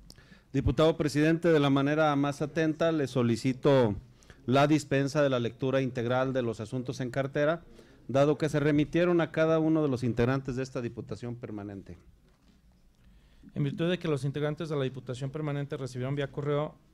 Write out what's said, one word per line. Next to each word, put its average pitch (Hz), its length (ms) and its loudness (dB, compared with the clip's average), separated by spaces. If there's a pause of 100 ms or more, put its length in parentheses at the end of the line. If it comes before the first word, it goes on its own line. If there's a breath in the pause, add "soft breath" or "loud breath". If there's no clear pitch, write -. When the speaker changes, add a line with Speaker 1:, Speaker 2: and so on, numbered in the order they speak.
(540 loud breath)
Speaker 1:
Diputado 156 420 4
presidente, 160 540 2
de 160 100 6
la 143 120 4
manera 147 440 2
más 143 260 -2
atenta, 160 500 0
le 147 160 0
solicito 123 880 2 (500 soft breath)
la 135 220 4
dispensa 143 560 0
de 135 60 4
la 127 100 0
lectura 127 420 -2
integral 127 520 -2
de 127 100 0
los 113 160 -4
asuntos 123 420 -8
en 127 80 -6
cartera, 147 540 -2 (440 loud breath)
dado 143 300 2
que 156 120 0
se 151 100 0
remitieron 165 600 2
a 160 120 0
cada 160 260 2
uno 160 240 2
de 147 80 2
los 123 140 -2
integrantes 123 520 0
de 131 80 -4
esta 135 160 -8
Diputación 117 560 -10
Permanente. 101 640 -12 (1600 soft breath)
Speaker 2:
En 147 80 -2
virtud 143 260 -2
de 180 80 0
que 175 100 -6
los 143 180 -2
integrantes 147 440 -4
de 156 60 -4
la 139 80 -2
Diputación 131 480 -8
Permanente 143 440 -6
recibieron 127 380 -6
vía 139 180 -4
correo 147 440 -4 (180)